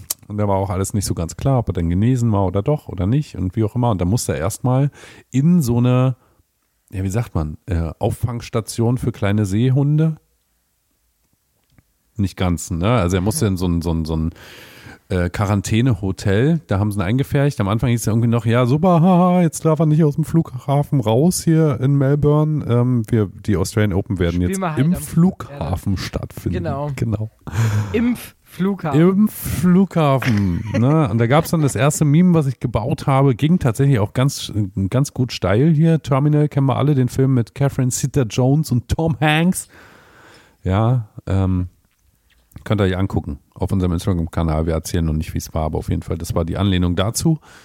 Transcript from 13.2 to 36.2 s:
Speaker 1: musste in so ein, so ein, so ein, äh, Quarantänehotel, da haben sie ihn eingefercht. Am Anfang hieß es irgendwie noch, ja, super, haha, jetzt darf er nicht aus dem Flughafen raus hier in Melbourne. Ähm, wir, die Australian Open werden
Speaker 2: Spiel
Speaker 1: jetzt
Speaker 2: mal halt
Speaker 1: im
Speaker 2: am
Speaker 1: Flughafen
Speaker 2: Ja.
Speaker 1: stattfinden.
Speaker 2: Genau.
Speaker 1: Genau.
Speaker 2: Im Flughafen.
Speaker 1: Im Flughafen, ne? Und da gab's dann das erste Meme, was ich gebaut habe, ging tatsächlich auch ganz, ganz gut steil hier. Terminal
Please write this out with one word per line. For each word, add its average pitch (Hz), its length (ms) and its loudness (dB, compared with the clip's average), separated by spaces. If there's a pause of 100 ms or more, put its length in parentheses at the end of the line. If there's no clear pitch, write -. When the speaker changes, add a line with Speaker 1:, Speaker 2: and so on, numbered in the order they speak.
Speaker 1:
musste 107 260 -2
in 95 120 -2
so 90 100 -2
ein, 85 140 0
so 82 100 -2
ein, 80 140 -2
so 80 100 -2
ein, 80 140 -2 (800)
äh, 87 220 -2
Quarantänehotel, 107 1400 0
da 98 140 -2
haben 107 100 0
sie 101 80 -6
ihn 101 40 0
eingefercht. 139 580 -2
Am 98 80 -2
Anfang 113 220 0
hieß 117 100 0
es - 80 -6
irgendwie 113 180 2
noch, 117 180 0
ja, 117 220 2
super, 156 340 2
haha, 180 420 4
jetzt 160 220 -2
darf 156 140 2
er 165 80 2
nicht 151 160 2
aus 147 140 2
dem 156 80 0
Flughafen 143 720 0
raus 127 460 2
hier 160 360 2
in 135 140 2
Melbourne. 147 760 2
Ähm, 120 400 2
wir, 107 180 2
die 95 300 -2
Australian 101 360 0
Open 95 260 -2
werden 85 180 0
Speaker 2:
Spiel 90 120 2
Speaker 1:
jetzt 190 100 -4
Speaker 2:
mal 175 160 -4
halt 131 100 2
Speaker 1:
im 170 100 2
Speaker 2:
am - 60 -4
Speaker 1:
Flughafen 147 920 -2
Speaker 2:
Ja. 90 40 -2
Speaker 1:
stattfinden. - 600 -6
Speaker 2:
Genau. 147 380 -4
Speaker 1:
Genau. 110 340 -4 (640)
Speaker 2:
Im 240 240 0 (260)
Flughafen. 175 580 -2
Speaker 1:
Im 196 280 4
Flughafen, 135 1400 0 (120)
ne? 143 320 2
Und 113 100 0
da 117 100 2
gab's 151 220 2
dann 165 120 0
das 135 140 0
erste 143 280 2
Meme, 170 300 4
was 151 140 2
ich 123 100 -6
gebaut 120 480 -4
habe, 135 300 2
ging 165 240 2
tatsächlich 135 400 2
auch 104 120 -2
ganz, - 400 -2 (380)
ganz 135 240 0
gut 123 160 -2
steil 113 420 2
hier. 160 300 2
Terminal 147 460 2